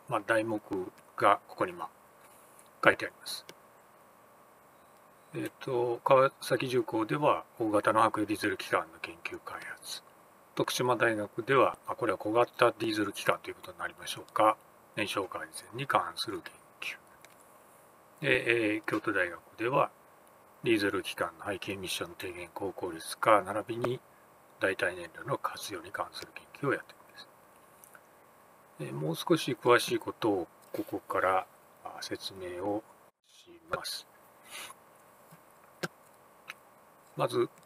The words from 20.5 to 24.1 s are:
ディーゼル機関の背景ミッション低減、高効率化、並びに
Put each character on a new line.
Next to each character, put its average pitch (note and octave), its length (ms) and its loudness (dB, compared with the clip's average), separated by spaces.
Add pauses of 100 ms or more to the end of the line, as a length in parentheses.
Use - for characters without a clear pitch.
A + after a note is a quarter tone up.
デ A#2+ 80 4
ィ - 20 8
ー G#2 60 4
ゼ G2+ 100 2
ル F#2+ 140 -2
機 - 100 -8
関 F2 240 -2
の - 80 -12
背 G2+ 140 -4
景 G2 160 -6
ミ F#2+ 100 -8
ッ E2+ 40 -8
シ - 120 -4
ョ E2+ 60 -6
ン E2+ 100 -16
低 F#2 140 -8
減、 E2+ 200 -14
高 F#2+ 200 -6
効 - 180 -6
率 E2 260 -10
化、 A2 260 6
並 G#2 340 -6
び - 0 -
に B2 240 -2 (600)